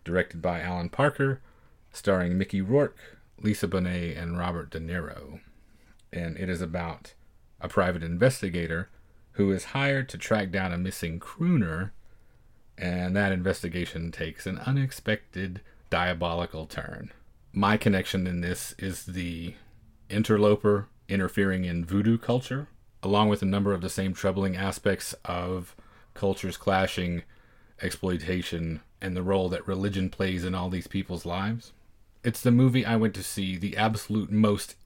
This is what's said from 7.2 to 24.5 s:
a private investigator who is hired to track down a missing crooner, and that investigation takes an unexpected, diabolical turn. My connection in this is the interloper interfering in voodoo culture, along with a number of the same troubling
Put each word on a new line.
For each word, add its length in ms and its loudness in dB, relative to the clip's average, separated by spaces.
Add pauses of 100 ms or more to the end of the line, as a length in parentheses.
a 80 -6
private 340 2
investigator 840 0 (440)
who 200 2
is 140 -2
hired 420 0
to 100 -12
track 320 0
down 220 -2
a 60 -2
missing 420 -4
crooner, 720 0 (880)
and 360 -2
that 180 2
investigation 800 -2
takes 360 -8
an 140 -4
unexpected, 1000 -2 (300)
diabolical 760 -2
turn. 440 -10 (420)
My 240 4
connection 500 2
in 140 -2
this 380 -4
is 260 -6
the 500 -6 (560)
interloper 800 4 (200)
interfering 560 2
in 200 -2
voodoo 340 2
culture, 500 -2 (340)
along 260 4
with 140 2
a 40 0
number 260 2
of 80 0
the 80 -4
same 260 -2
troubling 420 0